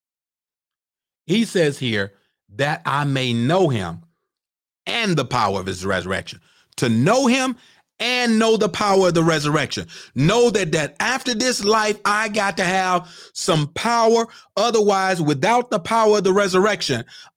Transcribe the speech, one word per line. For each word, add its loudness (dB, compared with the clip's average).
He 0
says 0
here, -4
"That -4
I -2
may -2
know 2
him -6
and -2
the 0
power -2
of -10
his -8
resurrection." -6
To 0
know 2
him 0
and 0
know 4
the 0
power 2
of 2
the 2
resurrection. 0
Know 4
that, -2
that -4
after -2
this -2
life, 0
I 0
got -2
to -2
have 0
some -2
power. 2
Otherwise, 2
without 0
the -2
power 2
of -4
the 2
resurrection, 0